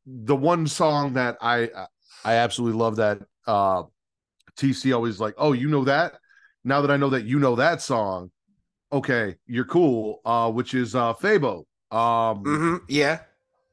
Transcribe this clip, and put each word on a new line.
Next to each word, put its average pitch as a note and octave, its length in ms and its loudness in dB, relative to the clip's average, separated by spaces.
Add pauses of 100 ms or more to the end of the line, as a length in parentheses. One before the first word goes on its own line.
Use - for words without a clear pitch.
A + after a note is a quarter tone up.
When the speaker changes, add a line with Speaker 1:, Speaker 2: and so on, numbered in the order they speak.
Speaker 1:
the B2+ 300 0
one D#3+ 320 2
song C#3+ 460 0
that B2 280 -2
I, A#2 260 2
uh, F#2+ 200 -12 (380)
I A#2 100 4
absolutely A#2 440 0
love A2+ 180 0
that, G#2 220 2 (280)
uh, G2 360 2 (720)
T C3+ 180 0
C C3 200 0
always A#2 260 -2
like, G#2+ 180 -4
"Oh, D3 160 2
you B2+ 160 -2
know C#3+ 160 2
that? D3 300 0 (480)
Now C#3 180 2
that C#3+ 100 2
I C#3+ 60 4
know C#3 120 2
that B2+ 160 -2
you C3+ 140 0
know B2+ 160 4
that D3+ 260 2
song, F#2+ 500 -4 (600)
okay, A#2+ 440 -2 (120)
you're A#2+ 180 -4
cool," A#2+ 600 0
uh, A#2 260 0
which A#2+ 220 -4
is, B2 220 -2
uh, A#2 180 0
Fabo. C#3 520 0 (260)
Um, A2+ 520 0
Speaker 2:
Mm-hmm, D#3 320 -2 (120)
yeah. D3 320 0 (540)